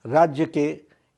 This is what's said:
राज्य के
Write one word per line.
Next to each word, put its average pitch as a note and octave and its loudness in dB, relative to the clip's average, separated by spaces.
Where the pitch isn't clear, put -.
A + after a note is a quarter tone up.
राज्य D3+ 2
के D#3 -2